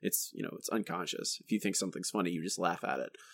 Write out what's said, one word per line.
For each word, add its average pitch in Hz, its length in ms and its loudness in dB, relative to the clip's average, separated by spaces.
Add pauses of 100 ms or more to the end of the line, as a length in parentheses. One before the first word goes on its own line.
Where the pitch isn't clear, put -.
it's, - 320 0
you - 100 -4
know, - 140 -4
it's - 120 -8
unconscious. - 720 -2
If - 80 -4
you 107 80 4
think 98 160 2
something's 92 340 0
funny, 95 220 4
you 82 120 0
just 95 160 -2
laugh 87 240 2
at 67 160 0
it. - 100 -4 (240)